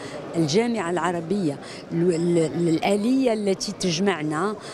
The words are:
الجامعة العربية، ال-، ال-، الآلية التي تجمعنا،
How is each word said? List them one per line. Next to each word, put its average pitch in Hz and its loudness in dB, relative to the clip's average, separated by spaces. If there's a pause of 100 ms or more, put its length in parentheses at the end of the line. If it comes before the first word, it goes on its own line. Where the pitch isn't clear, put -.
(360)
الجامعة 175 2
العربية، 170 0 (340)
ال-، 170 2
ال-، 170 2
الآلية 214 2
التي 202 -2
تجمعنا، 175 0 (180)